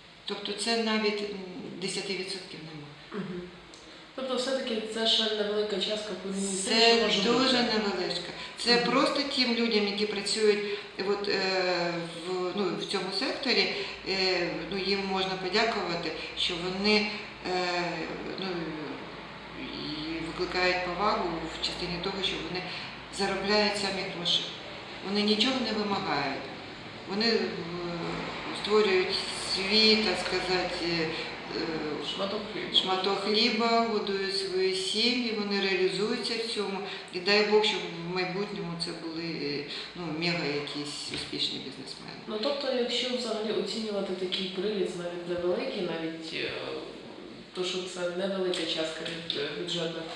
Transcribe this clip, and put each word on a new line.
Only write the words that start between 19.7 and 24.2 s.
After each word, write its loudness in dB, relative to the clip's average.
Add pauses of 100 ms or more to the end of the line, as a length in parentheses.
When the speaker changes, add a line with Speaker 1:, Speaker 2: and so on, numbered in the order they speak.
Speaker 1:
викликають 0
повагу 0 (320)
в -2
частині -4
того, -2
що 0 (140)
вони -4 (560)
заробляють 2
самі -2 (140)
гроші. 2 (680)